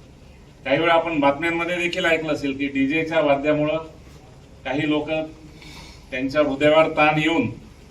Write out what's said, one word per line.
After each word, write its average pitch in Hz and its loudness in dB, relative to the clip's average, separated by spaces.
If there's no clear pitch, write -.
काही 139 2
वेळा 170 4
आपण 165 2
बातम्यांमध्ये 170 0
देखील 175 -2
ऐकलं 160 0
असेल 135 -4
की 139 -4
डीजेच्या 156 0
वाद्यामुळं 151 0
काही 147 -4
लोक 151 -2
त्यांच्या 135 -2
हृदयावर 151 4
ताण 151 2
येऊन 151 0